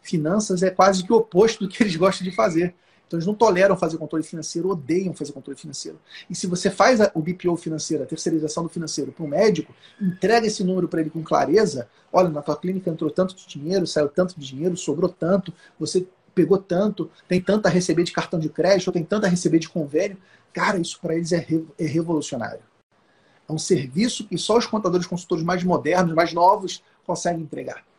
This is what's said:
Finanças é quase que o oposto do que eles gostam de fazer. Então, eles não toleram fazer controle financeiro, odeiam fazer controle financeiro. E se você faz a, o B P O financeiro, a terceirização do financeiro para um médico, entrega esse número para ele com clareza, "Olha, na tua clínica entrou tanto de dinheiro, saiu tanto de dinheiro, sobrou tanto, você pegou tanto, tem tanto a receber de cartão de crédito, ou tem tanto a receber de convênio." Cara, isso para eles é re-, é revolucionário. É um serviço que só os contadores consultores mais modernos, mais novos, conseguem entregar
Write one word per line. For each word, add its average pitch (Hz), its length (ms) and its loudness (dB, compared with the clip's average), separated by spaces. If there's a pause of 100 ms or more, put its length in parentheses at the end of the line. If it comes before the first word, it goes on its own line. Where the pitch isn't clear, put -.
Finanças 180 600 0
é 190 60 2
quase 185 340 4
que 202 100 2
o 233 40 8
oposto 220 480 4
do 180 40 -8
que - 140 0
eles 196 120 0
gostam 180 300 0
de 180 100 -8
fazer. 180 400 0 (300)
Então, - 120 -6
eles 165 100 -2
não 214 80 0
toleram 196 400 6
fazer 165 220 -2
controle 160 260 -4
financeiro, 170 460 -6
odeiam 175 440 -2
fazer 151 200 -10
controle 135 260 -14
financeiro. 156 400 -14 (300)
E 175 40 -10
se 180 140 -6
você 180 240 0
faz 220 300 6
a, 208 120 4
o 160 80 -2
B 165 120 -4
P 175 160 -2
O 170 80 0
financeiro, 156 460 -4
a 123 40 -8
terceirização 160 560 -4
do 165 60 -6
financeiro 156 420 -8
para 170 140 -10
um - 20 -8
médico, 170 480 2 (260)
entrega 208 460 2
esse 214 160 -4
número 180 240 0
para 170 140 -2
ele 156 80 -2
com 160 120 -8
clareza, 147 680 2 (220)
"Olha, 185 180 4
na 151 120 -6
tua 147 140 -2
clínica 185 340 -4
entrou 156 220 -4
tanto 185 240 -2
de - 100 -20
dinheiro, 165 400 -4
saiu 151 220 0
tanto 180 320 -2
de 135 80 -14
dinheiro, 156 300 -4
sobrou 165 320 -2
tanto, 175 440 -2 (240)
você 180 300 -2 (260)
pegou 180 240 4
tanto, 196 540 -2 (160)
tem 180 120 2
tanto 196 280 0
a - 20 4
receber 175 340 2
de 170 80 -2
cartão - 280 -4
de 156 100 -4
crédito, 185 380 2
ou 180 60 -2
tem 180 100 -2
tanto 208 220 -2
a 190 40 2
receber 175 300 2
de 156 100 -4
convênio." 170 480 -4 (340)
Cara, 175 280 -2
isso - 200 -6
para 160 140 -4
eles 165 180 -2
é 175 60 2
re-, 160 300 -2 (100)
é 170 80 -4
revolucionário. 143 760 -4 (840)
É - 40 -8
um 156 80 -4
serviço 180 680 -2
que 175 120 -6
só 214 180 2
os 233 80 2
contadores 185 400 0
consultores 175 380 -4
mais 175 200 -2
modernos, 170 520 2
mais 165 180 2
novos, 185 480 4 (240)
conseguem 170 380 -2
entregar 127 420 -12 (140)